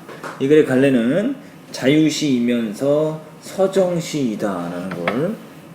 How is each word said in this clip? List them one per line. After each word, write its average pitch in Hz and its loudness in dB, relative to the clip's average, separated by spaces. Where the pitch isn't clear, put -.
이 135 0
글의 151 6
갈래는 135 2
자유시이면서 139 0
서정시이다라는 117 -2
걸 101 -2